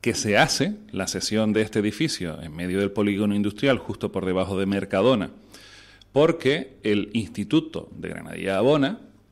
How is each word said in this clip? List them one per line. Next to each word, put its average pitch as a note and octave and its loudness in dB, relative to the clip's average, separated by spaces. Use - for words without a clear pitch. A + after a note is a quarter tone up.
que A2+ 0
se G2+ 2
hace D3+ 4
la F#2+ -4
cesión G#2+ 0
de G#2+ 4
este G#2+ 0
edificio G2+ -2
en D#2+ -12
medio F2+ -2
del G2 2
polígono G#2 0
industrial, G#2 2
justo G2+ -6
por F#2 -2
debajo F#2 0
de G2 0
Mercadona, G2 2
porque D#3 2
el G#2 0
Instituto A2 -2
de - -10
Granadilla E2 -4
Abona C#3+ 2